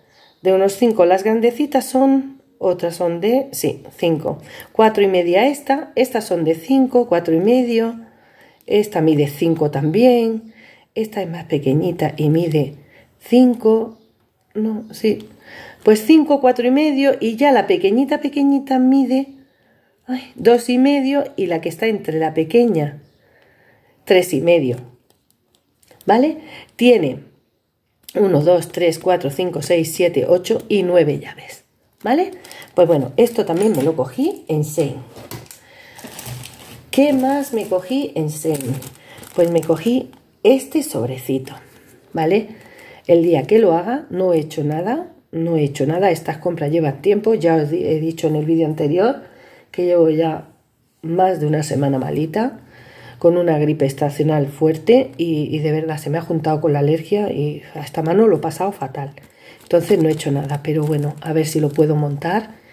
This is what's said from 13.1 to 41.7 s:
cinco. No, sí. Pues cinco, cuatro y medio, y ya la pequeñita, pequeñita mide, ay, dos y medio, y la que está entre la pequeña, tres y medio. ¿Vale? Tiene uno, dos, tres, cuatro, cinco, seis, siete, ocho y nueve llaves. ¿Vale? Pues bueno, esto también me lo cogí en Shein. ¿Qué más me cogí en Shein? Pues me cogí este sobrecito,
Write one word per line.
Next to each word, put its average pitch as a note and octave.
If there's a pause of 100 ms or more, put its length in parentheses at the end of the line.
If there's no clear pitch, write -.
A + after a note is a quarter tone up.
cinco. A3+ (560)
No, G#3+
sí. - (560)
Pues G#3+
cinco, D4
cuatro B3
y B3+
medio, C#4
y A3+
ya C#4+
la G3+
pequeñita, A#3+
pequeñita C#4
mide, C4 (800)
ay, B3+
dos A#3+
y B3
medio, C#4 (120)
y G3
la E3
que E3+
está E3
entre F#3+
la D#3
pequeña, D#3+ (1040)
tres F3+
y C3+
medio. D#3+ (1300)
¿Vale? C4 (360)
Tiene G#3 (960)
uno, F#3
dos, E3+
tres, E3
cuatro, F3+
cinco, E3
seis, D#3+
siete, E3+
ocho F3+
y G3+
nueve D#3+
llaves. - (380)
¿Vale? D#4 (420)
Pues F3
bueno, C3+
esto A#3
también G3
me C3+
lo D#3+
cogí A3
en D3+
Shein. C#3+ (1900)
¿Qué C#4+
más C4+
me G#3+
cogí B3+
en D#3
Shein? C#3+ (600)
Pues E3+
me E3+
cogí A#3 (320)
este C4
sobrecito, C3 (580)